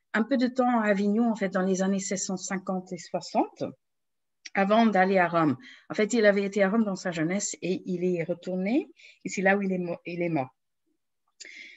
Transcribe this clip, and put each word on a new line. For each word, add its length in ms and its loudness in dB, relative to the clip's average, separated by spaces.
un 120 0
peu 120 0
de 120 2
temps 320 2
à 80 0
Avignon, 420 2
en 60 -2
fait, 140 -2
dans 120 0
les 200 0
années 180 0
sept 180 -6
cent 180 -6
cinquante 560 -8
et 60 -10
soixante, 640 -2
avant 320 4
d'aller 320 4
à 100 4
Rome. 280 2
En 60 -10
fait, 200 0
il 120 4
avait 160 6
été 220 0
à 40 4
Rome 140 2
dans 140 -2
sa 160 -6
jeunesse 500 -2
et 240 -4
il 180 -4
est 200 0
retourné, 680 -4
et 40 -10
c'est 140 -6
là 140 4
où 60 -4
il 100 -2
est 60 -2
mo-, 260 -6
il 160 -8
est 100 -2
mort. 220 -2